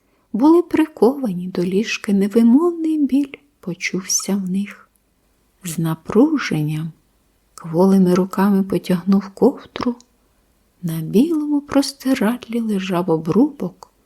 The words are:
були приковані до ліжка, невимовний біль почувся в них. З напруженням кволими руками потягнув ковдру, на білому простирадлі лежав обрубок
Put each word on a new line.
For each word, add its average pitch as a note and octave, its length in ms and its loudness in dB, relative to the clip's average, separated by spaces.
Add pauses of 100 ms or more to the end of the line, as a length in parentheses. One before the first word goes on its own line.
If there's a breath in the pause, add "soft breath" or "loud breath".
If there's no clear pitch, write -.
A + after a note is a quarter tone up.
(320)
були D#4 300 6
приковані B3+ 880 0
до F3+ 160 -4
ліжка, G3 480 -2
невимовний C4+ 880 2
біль C#4 360 0 (260)
почувся - 760 -6
в F#3 140 -6
них. G3+ 380 -6 (760)
З E3 140 -8
напруженням D#3+ 1120 0 (640)
кволими F3+ 600 2
руками F#3+ 480 0
потягнув F#3+ 680 -2
ковдру, - 680 -4 (840)
на E3 180 -6
білому D4 600 0
простирадлі B3 1000 -2
лежав F#3+ 500 -2
обрубок E3+ 800 -2 (160)